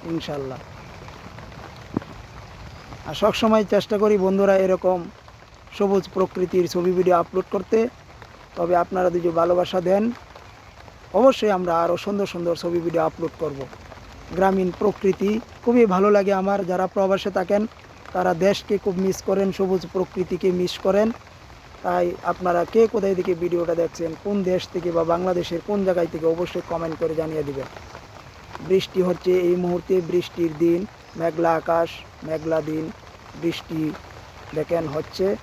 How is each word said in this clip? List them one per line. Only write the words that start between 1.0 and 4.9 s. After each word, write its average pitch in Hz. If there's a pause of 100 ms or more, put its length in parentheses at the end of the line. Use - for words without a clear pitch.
আর 156
সবসময় 220
চেষ্টা 208
করি 214 (120)
বন্ধুরা 196 (100)
এরকম 185 (800)